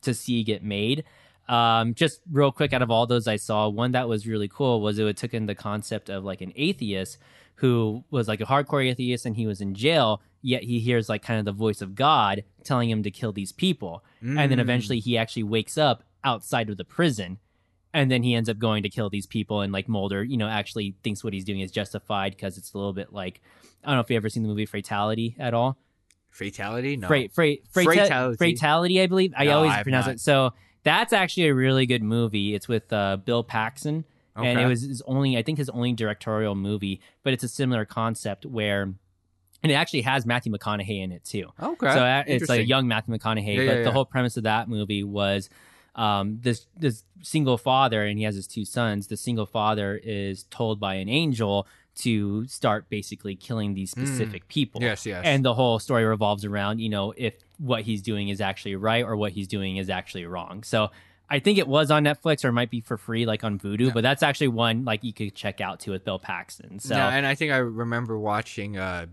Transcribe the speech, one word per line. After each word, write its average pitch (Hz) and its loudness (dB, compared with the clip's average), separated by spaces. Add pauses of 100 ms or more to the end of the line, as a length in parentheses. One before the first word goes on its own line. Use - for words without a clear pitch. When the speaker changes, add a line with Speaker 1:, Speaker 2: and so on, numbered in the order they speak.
Speaker 1:
to 127 -2
see 117 -2
get 107 -2
made. 107 -2 (420)
Um, 117 4
just 156 0 (100)
real 143 4
quick, 143 0
out 127 2
of 117 2
all 113 4
those 120 2
I 107 0
saw, 107 2
one 117 0
that 123 0
was 110 -2
really 104 -2
cool 123 2
was 107 0
it 104 2
took - -8
in 110 -2
the 101 -4
concept 104 -6
of, 98 -8
like, 95 -8
an 92 -12
atheist 107 -2 (380)
who 117 2
was, 120 0
like, 107 -2
a 107 -2
hardcore 139 2
atheist 123 -2
and 113 -4
he 113 -2
was 98 -4
in 98 -4
jail, 117 2 (200)
yet 123 -2
he 120 -2
hears, 117 2
like, 107 -2
kind 113 -2
of 104 -2
the 101 -2
voice 107 -2
of 98 -10
God 110 4 (220)
telling 120 0
him 110 0
to 101 -4
kill 110 -6
these 98 -8
people. 107 -2 (180)
And 131 -4 (140)
then 127 4
Speaker 2:
Mm. 123 2
Speaker 1:
eventually 123 0
he 117 0
actually 113 -2
wakes 107 -2
up 147 2 (220)
outside 117 -2
of 104 -4
the 92 -12
prison, 104 -2 (560)
and 139 4
then 123 2
he 123 4
ends 117 0
up 104 -2
going 107 2
to 104 -2
kill 107 -4
these 98 -6
people, 104 -2
and, 98 -2
like, 98 -4
Mulder, 98 -2
you 127 -4
know, 107 -2
actually 104 -4
thinks 104 -6
what 113 -4
he's 95 -6
doing 98 -4
is 92 -6
justified 98 -4
'cause 95 -8
it's - -18
a 101 -8
little 101 -4
bit 95 -10
like, 95 -10 (460)
I - -8
don't 143 0
know 123 2
if - -4
you've 120 2
ever 107 -2
seen 113 -4
the 107 -2
movie 104 -2
Fatality 107 -4
at 123 -2
all. 123 0 (520)
Speaker 2:
Fatality? 113 -6
No. 160 -8
Speaker 1:
Fra-, 139 2
fra-, 151 2 (160)
frata-, 170 6 (100)
Speaker 2:
Fatality. 127 2
Speaker 1:
Fatality, 170 4
I 190 4
believe. 185 2
I 143 4
Speaker 2:
No, 147 6
Speaker 1:
always 156 6
Speaker 2:
I - 4
have 104 0
Speaker 1:
pronounce 127 2
Speaker 2:
not. 127 -2
Speaker 1:
it. 117 -14
So 135 4 (300)
that's 196 2
actually 180 2
a 143 4
really 131 4
good 123 2
movie. 107 0
It's - -6
with, 113 -2
uh, 98 0
Bill 117 0
Paxton. 147 -4 (300)
And 113 -4
it 123 4
Speaker 2:
Okay. 123 4
Speaker 1:
was 123 2
his 135 -8
only, 131 2
I 113 2
think 156 -2
his 135 -2
only 123 0
directorial 107 -2
movie, 98 -2 (220)
but 135 0
it's 123 -4
a 127 -4
similar 123 0
concept 113 -6
where, 107 0 (800)
and 160 2
it 139 4
actually 156 0
has 131 0
Matthew 120 0
McConaughey 101 -4
in 92 -6
it 87 -14
too. 95 -8 (120)
Speaker 2:
Okay. 247 0
Speaker 1:
So, 143 6
uh, 131 2
it's, - -12
like, - -
a 147 0
Speaker 2:
Interesting. 117 2
Speaker 1:
young 131 4
Matthew 113 -2
McConaughey, 110 -2 (100)
Speaker 2:
Yeah, - -
Speaker 1:
but 127 2
Speaker 2:
yeah, 135 4
Speaker 1:
the 120 0
Speaker 2:
yeah. 117 2
Speaker 1:
whole 131 4
premise 123 -2
of 120 -4
that 110 2
movie 104 -2
was, 101 0 (420)
um, 104 0
this, 120 -2 (100)
this 139 -2 (180)
single 131 0
father, 131 4
and 104 -2
he 107 -2
has 107 -2
his 98 -8
two 107 -8
sons. 104 -2
The 107 -8
single 113 -2
father 107 -2
is 101 -6
told 110 -2
by 98 -2
an 95 -6
angel 113 0 (300)
to 107 0
start 107 -2
basically 104 -8
killing 104 -4
these 95 -6
Speaker 2:
Mm. 131 -4
Speaker 1:
specific 110 -4
people. 131 -4
Speaker 2:
Yes, 113 -2
yes. 98 -6
Speaker 1:
And 139 4
the 123 4
whole 120 4
story 117 2
revolves 104 2
around, 104 -2
you 113 -2
know, 104 -2
if 117 -4 (240)
what 123 -2
he's 107 -2
doing 101 -2
is 101 -4
actually 98 -4
right 110 2
or 110 -4
what 104 -2
he's 98 -6
doing 95 -4
is 95 -4
actually 92 -6
wrong. 90 -10
So 107 0 (400)
I 147 0
think 202 4
it 160 2
was 139 4
on 151 6
Netflix 147 2
or 135 4
it 120 2
might 120 0
be 120 -4
for 113 -6
free, 117 -2
like, 107 -2
on 104 -2
Vudu, 104 0
Speaker 2:
Yeah. 131 2
Speaker 1:
but 117 2
that's 135 2
actually 143 2
one, 117 2
like, 110 -2
you 113 -8
could 104 -8
check 101 -6
out 95 -6
too - -8
with 92 -6
Bill 95 -4
Paxton. - -10
So 131 -4
Speaker 2:
No, 135 4
and 139 0
I 135 2
think 151 -2
I 135 2
remember 117 -2
watching 104 -4
a 90 -6